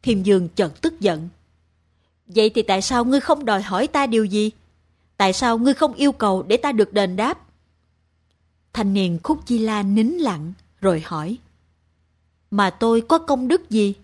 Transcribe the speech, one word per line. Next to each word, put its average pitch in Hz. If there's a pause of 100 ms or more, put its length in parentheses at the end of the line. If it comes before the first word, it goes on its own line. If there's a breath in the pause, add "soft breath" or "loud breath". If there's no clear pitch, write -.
Thiên 208
Vương 185
chợt 165
tức 330
giận. 170 (960)
"Vậy 220
thì 220
tại 190
sao 247
ngươi 262
không 294
đòi 202
hỏi 196
ta 277
điều 226
gì? 208 (640)
Tại 196
sao 233
ngươi 262
không 294
yêu 277
cầu 190
để 208
ta 285
được 214
đền 190
đáp?" 240 (1300)
Thanh 196
niên 180
Khúc 294
Chi 240
La 214
nín 214
lặng 196 (280)
rồi 175
hỏi. 170 (1120)
"Mà 202
tôi 226
có 320
công 269
đức 359
gì?" 208